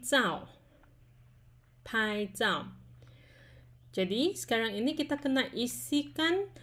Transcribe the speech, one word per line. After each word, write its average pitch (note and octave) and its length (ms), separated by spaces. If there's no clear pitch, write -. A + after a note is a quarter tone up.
照. G3 480
拍 G#3+ 480
照. - 400
Jadi, A3 400
sekarang A3+ 400
ini B3 240
kita D4 220
kena C4 320
isikan D#4 960